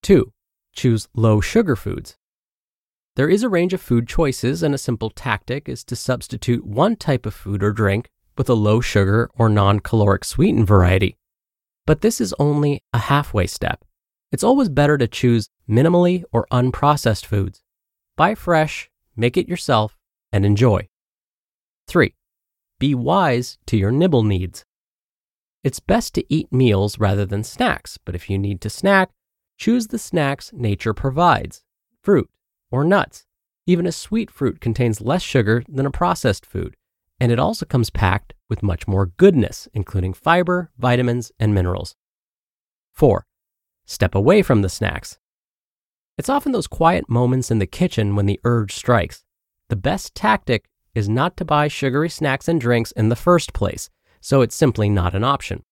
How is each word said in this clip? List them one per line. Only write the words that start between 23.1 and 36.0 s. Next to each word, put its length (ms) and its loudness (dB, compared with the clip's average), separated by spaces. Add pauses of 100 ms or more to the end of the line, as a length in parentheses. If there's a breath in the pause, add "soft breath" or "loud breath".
to 100 0
your 140 0
nibble 320 2
needs. 420 -2 (1000)
It's 160 -4
best 360 -2
to 120 -4
eat 240 -2
meals 480 2
rather 260 0
than 180 -6
snacks, 600 -4
but 120 -10
if 140 -12
you 80 -2
need 240 -4
to 80 -6
snack, 420 0 (460)
choose 300 0
the 120 -8
snacks 520 -4
nature 420 -4
provides, 720 -2 (380)
fruit 280 2 (400)
or 140 -2
nuts. 420 -2 (400)
Even 200 2
a 80 -4
sweet 360 -6
fruit 300 -4
contains 400 -2
less 220 -2
sugar 480 0
than 160 -4
a 60 -4
processed 540 -2